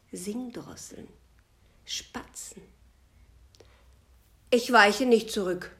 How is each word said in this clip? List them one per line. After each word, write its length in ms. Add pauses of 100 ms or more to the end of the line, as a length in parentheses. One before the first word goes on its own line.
(120)
Singdrosseln, 960 (800)
Spatzen. 760 (1900)
Ich 220
weiche 340
nicht 260
zurück 480